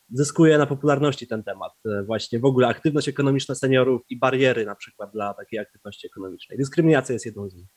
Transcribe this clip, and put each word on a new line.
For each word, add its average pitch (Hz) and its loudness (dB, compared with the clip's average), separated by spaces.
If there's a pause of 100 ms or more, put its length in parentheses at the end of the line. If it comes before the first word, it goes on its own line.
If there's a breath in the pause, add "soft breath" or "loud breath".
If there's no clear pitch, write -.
zyskuje 151 4
na 147 4
popularności 139 0
ten 110 -6
temat. 95 -10 (140)
E, 101 -4
właśnie 110 -4
w 120 0
ogóle 127 4
aktywność 143 -2
ekonomiczna 139 -2
seniorów 131 2
i 123 -10
bariery 127 2
na 101 -10
przykład - -18
dla 101 -6
takiej 101 -12
aktywności - -16
ekonomicznej. 95 -14
Dyskryminacja 139 2
jest 110 -8
jedną 104 -10
z 92 -20
nich. 87 -20